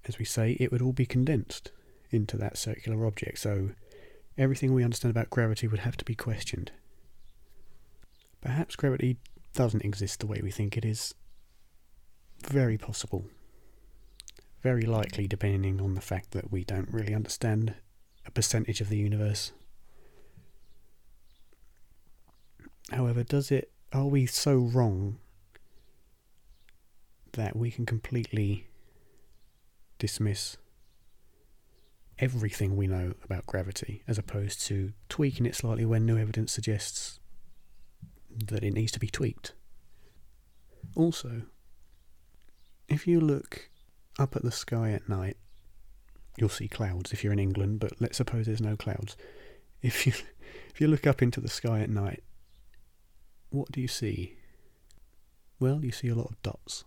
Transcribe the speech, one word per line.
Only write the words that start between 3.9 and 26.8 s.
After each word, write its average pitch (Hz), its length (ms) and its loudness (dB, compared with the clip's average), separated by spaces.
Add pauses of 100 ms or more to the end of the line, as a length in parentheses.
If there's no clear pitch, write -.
everything 135 360 4
we 127 100 6
understand 120 280 2
about 113 180 0
gravity 110 380 2
would 107 140 0
have - 160 -2
to - 80 -8
be 113 100 -2
questioned. 98 560 -4 (1700)
Perhaps 135 340 -2
gravity 127 420 2 (360)
doesn't 110 300 4
exist 101 360 -2
the 104 80 -2
way 104 140 -2
we 98 100 -2
think 104 260 -2
it 113 80 0
is. - 280 -2 (1300)
Very 127 300 4
possible. - 480 -6 (1400)
Very 123 220 2
likely, 107 440 0
depending 98 540 2
on 95 140 0
the 98 60 -2
fact - 300 -6
that 104 200 -4
we 92 120 0
don't 95 280 -2
really 107 220 -2
understand 107 640 0 (500)
a - 60 -16
percentage 110 480 0
of 101 100 -2
the 107 80 2
universe. 104 540 0 (3500)
However, 120 320 2
does 139 280 2
it - 200 2 (220)
are 139 120 2
we 139 200 6
so 139 320 4
wrong 113 600 4 (2250)